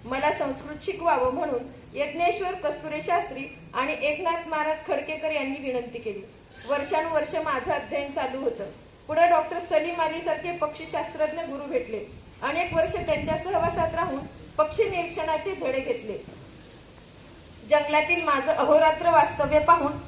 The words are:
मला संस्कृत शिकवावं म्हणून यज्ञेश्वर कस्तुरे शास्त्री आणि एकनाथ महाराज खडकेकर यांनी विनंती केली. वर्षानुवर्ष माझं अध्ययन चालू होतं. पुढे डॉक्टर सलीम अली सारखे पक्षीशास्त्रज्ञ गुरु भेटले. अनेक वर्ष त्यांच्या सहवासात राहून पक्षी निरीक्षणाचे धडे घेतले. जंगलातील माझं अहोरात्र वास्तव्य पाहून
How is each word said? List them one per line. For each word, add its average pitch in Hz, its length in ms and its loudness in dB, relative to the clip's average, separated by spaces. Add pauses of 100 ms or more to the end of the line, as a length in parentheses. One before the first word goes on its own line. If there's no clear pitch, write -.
मला 277 280 0
संस्कृत 294 500 -4
शिकवावं 294 520 2
म्हणून 294 280 0 (320)
यज्ञेश्वर 349 580 0
कस्तुरे 302 500 -4
शास्त्री 330 540 -2 (180)
आणि 285 280 0
एकनाथ 330 460 0
महाराज 311 280 0 (100)
खडकेकर 311 440 -2
यांनी 269 360 -2
विनंती 240 320 -4
केली. 196 280 -8 (420)
वर्षानुवर्ष 302 640 0
माझं 302 380 0
अध्ययन 285 400 -2
चालू 262 280 -4
होतं. 226 240 -2 (420)
पुढे 330 220 6
डॉक्टर 339 300 2
सलीम 339 440 0
अली 320 180 -2
सारखे 349 360 -4
पक्षीशास्त्रज्ञ 311 840 -4
गुरु 277 220 -6
भेटले. 226 380 -4 (420)
अनेक 320 320 -2
वर्ष 330 180 2
त्यांच्या 311 440 0
सहवासात 339 580 0
राहून 277 240 -2 (400)
पक्षी 311 260 2
निरीक्षणाचे 339 680 -2
धडे 262 260 -2
घेतले. 214 440 -6 (1500)
जंगलातील 302 520 4
माझं 294 300 2
अहोरात्र 311 580 6
वास्तव्य 302 480 6
पाहून 302 340 6 (160)